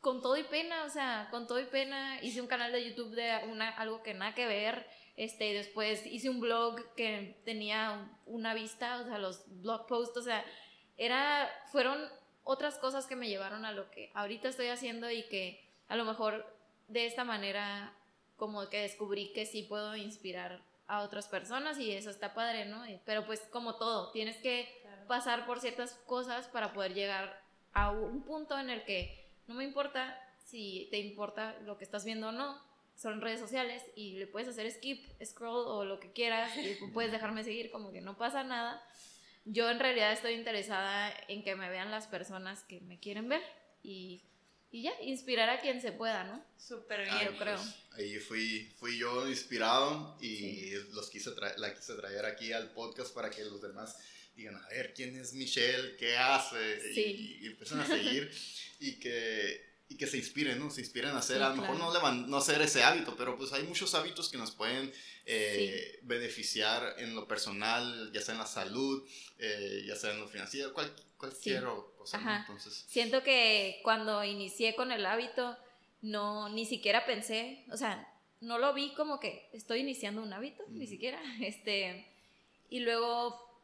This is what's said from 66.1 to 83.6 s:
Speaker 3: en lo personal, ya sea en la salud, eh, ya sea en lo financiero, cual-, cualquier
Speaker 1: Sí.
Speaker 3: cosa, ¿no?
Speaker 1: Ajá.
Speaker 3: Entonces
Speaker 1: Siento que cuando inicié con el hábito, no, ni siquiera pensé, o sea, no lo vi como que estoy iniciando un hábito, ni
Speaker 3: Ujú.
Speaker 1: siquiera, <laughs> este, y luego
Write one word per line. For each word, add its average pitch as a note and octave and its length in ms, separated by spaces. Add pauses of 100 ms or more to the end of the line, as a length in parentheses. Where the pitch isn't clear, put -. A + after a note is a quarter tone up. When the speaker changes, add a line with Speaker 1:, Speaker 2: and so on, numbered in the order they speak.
Speaker 3:
en A2+ 160
lo G#2 140
personal, A2+ 840
ya G#2 80
sea A2+ 140
en A2+ 60
la G#2+ 60
salud, C3 560 (360)
eh, G2+ 480
ya G#2 100
sea G#2+ 160
en G#2+ 80
lo G#2 80
financiero, A#2 460
cual-, D3 180 (240)
cualquier C3 440
Speaker 1:
Sí. B2+ 60 (300)
Speaker 3:
cosa, D3 220
¿no? G#3+ 120
Speaker 1:
Ajá. G#3 100
Speaker 3:
Entonces - 480
Speaker 1:
Siento A#3+ 340
que A3 640
cuando A3 400
inicié G3+ 500
con B3 180
el G#3 140
hábito, A#3+ 500 (460)
no, G#3 480
ni A3 160
siquiera G#3+ 400
pensé, A#3 640
o - 60
sea, G#3+ 280 (340)
no A#3 180
lo C4+ 160
vi C#4+ 200
como D4+ 260
que - 340
estoy A3+ 260
iniciando A#3+ 420
un G#3 120
hábito, C4 340
ni A3+ 160
Speaker 3:
Ujú. A3 60
Speaker 1:
siquiera, B3 300
<laughs> B3+ 200
este, G3 640 (600)
y B3 120
luego A#3 600 (240)